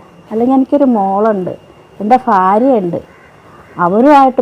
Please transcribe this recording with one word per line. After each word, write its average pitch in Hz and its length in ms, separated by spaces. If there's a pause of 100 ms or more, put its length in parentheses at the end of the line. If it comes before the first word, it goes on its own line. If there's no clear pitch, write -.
(320)
അല്ലെങ്കിൽ 240 240
എനിക്കൊരു 285 280
മോളുണ്ട്, 202 720 (460)
എൻ്റെ 214 280
ഭാര്യയുണ്ട്, 202 720 (760)
അവരുമായിട്ട് 262 640